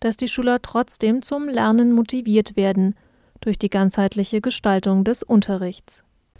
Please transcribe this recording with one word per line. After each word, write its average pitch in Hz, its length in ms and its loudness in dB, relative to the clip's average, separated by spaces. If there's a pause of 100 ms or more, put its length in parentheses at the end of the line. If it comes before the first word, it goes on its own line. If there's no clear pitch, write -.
dass 226 160 -2
die 247 100 -4
Schüler 247 340 0
trotzdem 240 640 -2
zum 294 240 -6
Lernen 233 460 4
motiviert 226 640 0
werden 196 380 2 (440)
durch 208 180 -4
die 202 120 -2
ganzheitliche 196 720 0
Gestaltung 196 640 0
des 233 180 -2
Unterrichts. 196 800 -2 (360)